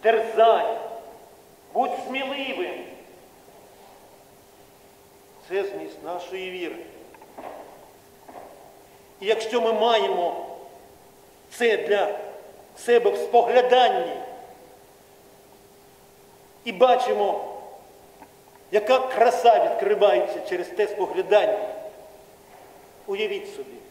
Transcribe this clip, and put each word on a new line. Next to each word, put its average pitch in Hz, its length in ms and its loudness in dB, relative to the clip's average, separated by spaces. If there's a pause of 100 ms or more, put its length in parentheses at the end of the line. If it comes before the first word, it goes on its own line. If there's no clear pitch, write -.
дерзай, 226 720 4 (960)
будь 247 180 0 (160)
сміливим. 277 760 -8 (2750)
Це 196 140 -2
зміст 160 400 -10
нашої 180 480 -10
віри. 180 240 -10 (2500)
І 190 40 -10
якщо 220 360 -2
ми 220 120 0
маємо 202 720 0 (1040)
це 233 260 0
для 196 420 0 (580)
себе - 340 4
в - 60 -2
спогляданні 247 1000 4 (2500)
і 233 60 -6
бачимо, 214 760 2 (1300)
яка 214 280 2
краса 233 680 4
відкривається - 720 2 (100)
через 175 180 -4
те 208 200 -2
споглядання, 190 840 0 (1400)
уявіть 202 480 -6
собі 123 220 -14 (140)